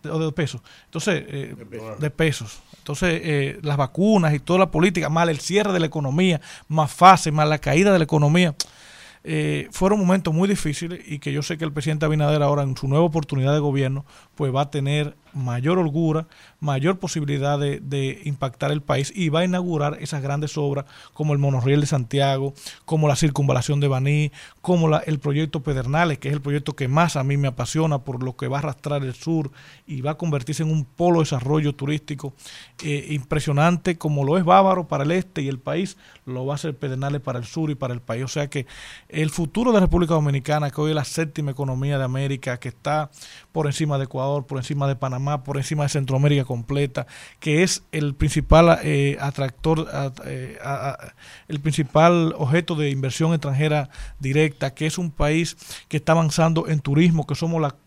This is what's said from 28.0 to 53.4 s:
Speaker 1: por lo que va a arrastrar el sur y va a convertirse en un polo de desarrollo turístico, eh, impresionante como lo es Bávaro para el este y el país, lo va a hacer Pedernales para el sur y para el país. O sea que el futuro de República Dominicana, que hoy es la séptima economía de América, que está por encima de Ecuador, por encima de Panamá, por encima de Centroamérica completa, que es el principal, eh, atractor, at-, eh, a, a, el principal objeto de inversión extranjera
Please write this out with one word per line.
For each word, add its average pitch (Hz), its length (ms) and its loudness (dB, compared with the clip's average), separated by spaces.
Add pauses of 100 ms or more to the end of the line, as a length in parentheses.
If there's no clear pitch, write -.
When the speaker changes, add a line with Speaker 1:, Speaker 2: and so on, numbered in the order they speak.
Speaker 1:
por 127 220 -8
lo 127 140 -6
que 127 100 -6
va 131 120 -2
a - 20 -2
arrastrar 143 440 -4
el 127 100 -6
sur 160 360 -2 (360)
y 135 160 -8
va 143 100 -2
a 156 60 -8
convertirse 156 460 -2
en 156 60 0
un 156 140 0
polo 170 360 2
de 156 40 4
desarrollo 147 500 0
turístico, 143 600 -6 (480)
eh, 147 280 -4
impresionante 151 880 0
como 147 280 -2
lo 147 120 2
es 185 80 2
Bávaro 185 420 4
para 139 180 -2
el 156 80 0
este 180 280 -4
y 135 80 -2
el 135 100 -6
país, 165 380 -6 (300)
lo 127 180 -8
va 139 100 -4
a - 20 -6
hacer 147 200 -6
Pedernales 139 460 -6
para 123 160 -6
el 120 80 -8
sur 156 240 -4
y 143 40 -2
para 127 200 -6
el 120 60 -8
país. 120 240 -6
O 127 40 -8
sea 147 220 -6
que 135 160 -6 (420)
el 156 220 -2
futuro 226 420 0
de 208 80 6
República 170 320 4
Dominicana, 147 580 0
que - 100 -6
hoy 151 100 0
es 156 40 0
la 143 100 0
séptima 147 480 -4
economía 135 440 -2
de 135 80 -2
América, 131 560 -4
que - 80 -10
está 147 420 -4 (400)
por 156 160 -2
encima 143 300 0
de 135 80 -2
Ecuador, 135 420 -4
por 139 120 -6
encima 139 280 -2
de 139 80 0
Panamá, 131 280 -6 (220)
por 139 120 -6
encima 147 280 -2
de 135 40 0
Centroamérica 139 560 2
completa, 127 600 -4 (320)
que 156 240 2
es - 300 0
el 147 220 -2
principal, 160 680 6
eh, 143 380 0
atractor, 143 720 -2
at-, 139 320 -6
eh, 131 380 -12
a, 139 280 -6
a, - 240 -14 (320)
el 147 140 -8
principal 160 760 4
objeto 160 380 0
de 147 160 -2
inversión 135 420 0
extranjera 147 560 0 (300)